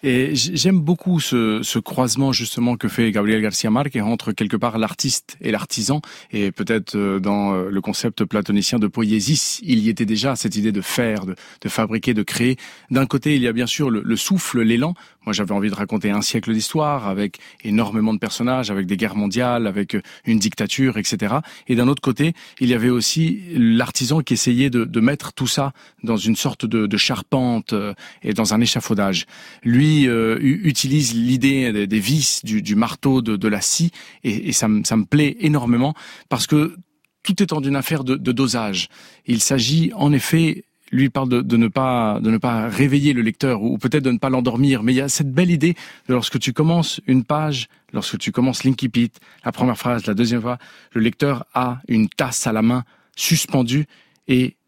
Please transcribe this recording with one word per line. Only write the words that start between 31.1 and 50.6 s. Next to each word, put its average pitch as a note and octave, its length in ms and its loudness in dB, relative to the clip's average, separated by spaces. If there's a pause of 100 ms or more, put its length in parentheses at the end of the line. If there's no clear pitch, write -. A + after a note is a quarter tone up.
l'idée B2+ 580 2
des, G#2 140 0
des G#2+ 120 0
vis, C3+ 460 0
du, G#2+ 160 0
du G2+ 160 -2
marteau, B2 460 0
de, A2 140 -2
de G2+ 120 -2
la G#2 140 -2
scie, - 280 0 (320)
et, A2 280 -4
et - 20 -2
ça - 160 0
me, G#2+ 160 2
ça A#2 120 0
me G#2+ 100 2
plaît D3 340 2
énormément C3+ 540 2 (340)
parce A2+ 180 -2
que D3+ 300 2 (460)
tout G3+ 200 0
étant D#3 200 -2
d'une C#3 140 0
affaire C#3 280 -2
de, B2+ 120 0
de - 160 -2
dosage. A2 560 -2 (360)
Il A#2 160 0
s'agit C#3 540 2
en D3 180 2
effet, D#3+ 520 2 (280)
lui C3 160 4
parle C3 220 -2
de, B2 100 2
de C3 160 2
ne A2+ 120 6
pas, A#2+ 520 0
de A2 100 0
ne A2+ 60 2
pas A#2 320 -2
réveiller C#3 460 2
le B2 80 0
lecteur A2+ 400 0
ou, A#2+ 120 0
ou - 40 -4
peut-être C3+ 260 0
de C3 60 2
ne A#2+ 80 2
pas C3+ 100 -2
l'endormir, B2+ 540 2
mais A#2+ 100 2
il B2+ 40 4
y B2+ 40 2
a C#3 80 -2
cette C#3 240 -2
belle F3 180 4
idée E3 240 2 (340)
de C3 40 2
lorsque B2 260 0
tu C3 140 -2
commences D#3+ 540 2
une C3 180 4
page, D3+ 440 -2 (240)
lorsque G#2+ 260 -6
tu - 140 -6
commences B2+ 320 0
l'incipit, A#2+ 460 0 (340)
la A#2+ 80 -4
première A#2+ 260 0
phrase, A#2+ 280 -2
la G#2+ 80 0
deuxième A#2 280 0
fois, A#2+ 160 -6 (340)